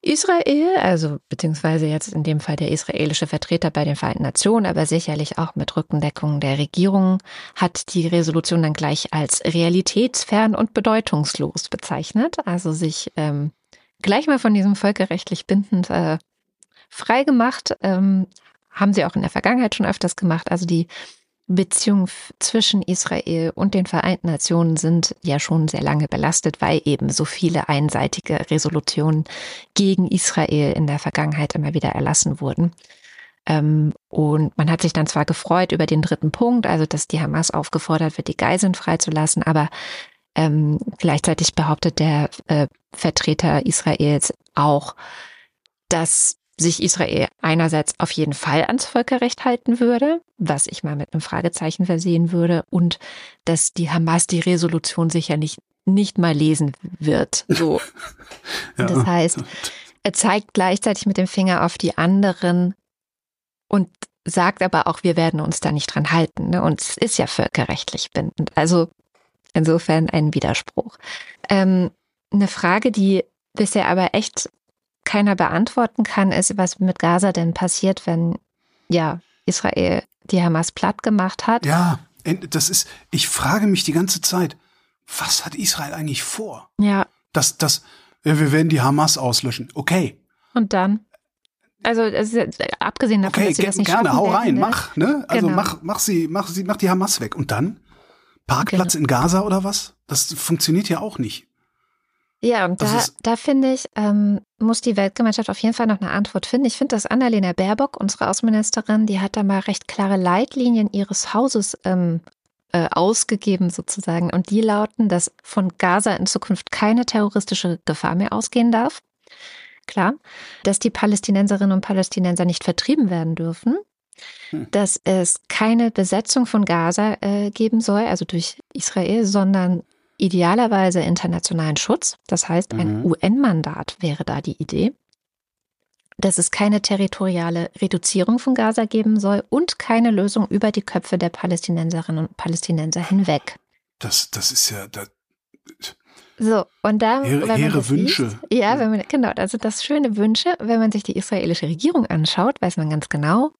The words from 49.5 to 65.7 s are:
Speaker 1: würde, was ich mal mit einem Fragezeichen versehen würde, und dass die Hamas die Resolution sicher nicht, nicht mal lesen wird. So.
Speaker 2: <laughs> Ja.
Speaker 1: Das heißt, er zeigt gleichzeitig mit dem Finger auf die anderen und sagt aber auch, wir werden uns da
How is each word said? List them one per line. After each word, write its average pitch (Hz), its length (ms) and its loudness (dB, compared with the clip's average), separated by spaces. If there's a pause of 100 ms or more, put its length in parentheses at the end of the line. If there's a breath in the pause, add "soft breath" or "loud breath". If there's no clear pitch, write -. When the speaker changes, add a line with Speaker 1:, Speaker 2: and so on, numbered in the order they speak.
Speaker 1:
würde, 254 400 2 (160)
was 156 300 -2
ich - 180 -10
mal 147 100 -4
mit 143 160 -8
einem 160 80 -2
Fragezeichen 170 680 -4
versehen 170 460 0
würde, 170 380 2
und 175 280 2 (460 loud breath)
dass - 300 0
die 165 180 -2
Hamas 165 340 2
die 180 140 -2
Resolution 165 720 0
sicher 160 260 -2
nicht, 156 240 -4 (240)
nicht 196 340 2
mal 170 160 2
lesen 151 380 2 (100)
wird. - 680 -2
So. 165 360 2
Speaker 2:
<laughs> - 920 -14
Ja. 123 80 0
Speaker 1:
Das 127 200 2
heißt, 170 340 2 (640 loud breath)
er 202 100 -4
zeigt 208 400 0
gleichzeitig 196 520 0
mit 196 120 2
dem 185 100 2
Finger 185 380 2
auf - 120 -2
die - 200 -2
anderen 180 760 2 (960)
und 196 220 0 (340)
sagt 180 400 0
aber 175 240 0
auch, - 160 -4
wir 170 140 2
werden 165 240 0
uns 156 180 -4
da 143 140 -2